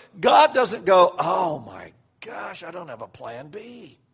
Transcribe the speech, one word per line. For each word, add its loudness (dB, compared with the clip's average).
God 4
doesn't -2
go, 4
"Oh -4
my -20
gosh, -16
I -16
don't -16
have -16
a -14
plan -18
B." -20